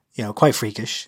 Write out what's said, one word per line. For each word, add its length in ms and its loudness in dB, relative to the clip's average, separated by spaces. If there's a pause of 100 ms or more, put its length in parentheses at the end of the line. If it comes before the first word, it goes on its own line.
(140)
you 100 -6
know, 100 -6
quite 220 6
freakish. 520 -6